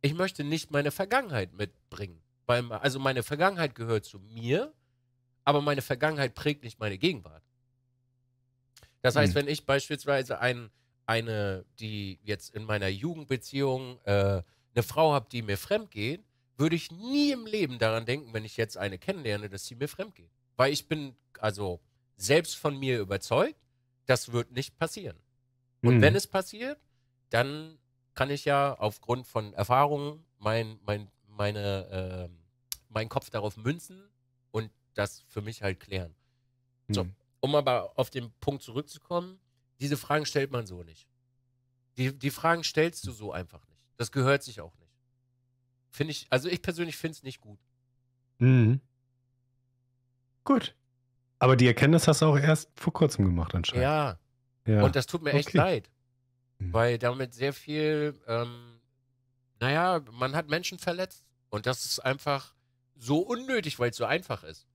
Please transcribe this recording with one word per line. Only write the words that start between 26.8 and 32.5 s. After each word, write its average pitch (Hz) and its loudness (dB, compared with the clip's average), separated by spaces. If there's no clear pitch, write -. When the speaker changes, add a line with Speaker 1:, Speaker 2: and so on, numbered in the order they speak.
Speaker 1:
dann 147 -2
kann 135 2
ich 143 -4
ja 143 4
aufgrund 117 -4
von 107 -6
Erfahrungen 143 2
mein, 110 -2
mein, 104 -4
meine, 101 -4
ähm, 85 -20